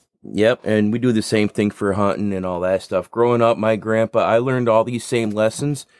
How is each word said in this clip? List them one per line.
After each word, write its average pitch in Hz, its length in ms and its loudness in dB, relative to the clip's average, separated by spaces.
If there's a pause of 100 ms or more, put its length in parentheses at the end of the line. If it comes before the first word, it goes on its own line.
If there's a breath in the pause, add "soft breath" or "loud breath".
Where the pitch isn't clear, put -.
(280)
Yep, 107 380 2
and 107 260 2
we 113 80 -2
do 123 120 2
the 110 100 2
same 104 260 0
thing 104 220 0
for 101 240 -2
hunting 101 400 -2
and 92 140 -6
all 90 140 -4
that 92 200 -2
stuff. 92 300 -6
Growing 120 320 2
up, 117 160 4
my 110 160 0
grandpa, 110 500 0
I 107 140 4
learned 127 280 -2
all 113 160 4
these 120 220 -6
same 113 240 -2
lessons 110 560 -2 (140 loud breath)